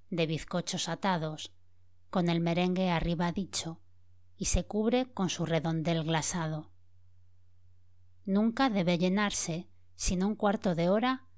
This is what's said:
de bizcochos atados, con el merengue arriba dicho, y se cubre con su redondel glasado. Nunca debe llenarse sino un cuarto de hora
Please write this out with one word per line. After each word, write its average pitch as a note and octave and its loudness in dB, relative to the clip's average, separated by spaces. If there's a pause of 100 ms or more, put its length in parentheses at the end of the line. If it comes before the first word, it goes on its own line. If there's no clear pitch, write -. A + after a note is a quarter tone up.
de E3+ 0
bizcochos E3 -4
atados, E3 -4 (560)
con F3+ 2
el E3+ 2
merengue F3+ 2
arriba E3+ 0
dicho, E3+ -6 (520)
y G3 -8
se F3+ 2
cubre A#3 0
con F#3 -2
su - -4
redondel D#3+ 0
glasado. D#3 -2 (1500)
Nunca A3+ 2
debe F3+ 2
llenarse F#3 0 (260)
sino F#3 0
un G#3 0
cuarto G3 2
de E3+ 2
hora B3 2 (100)